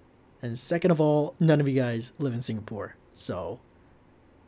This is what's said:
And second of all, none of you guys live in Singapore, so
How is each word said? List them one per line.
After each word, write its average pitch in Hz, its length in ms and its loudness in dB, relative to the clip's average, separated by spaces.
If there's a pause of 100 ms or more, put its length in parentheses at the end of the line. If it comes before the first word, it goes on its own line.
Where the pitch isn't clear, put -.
(440)
And 120 160 -6
second 175 320 2
of 156 80 4
all, 151 400 2
none 156 220 4
of 139 80 0
you 135 120 0
guys 120 380 -4
live 139 140 -4
in 120 80 -6
Singapore, 104 560 -8 (160)
so - 480 -8 (880)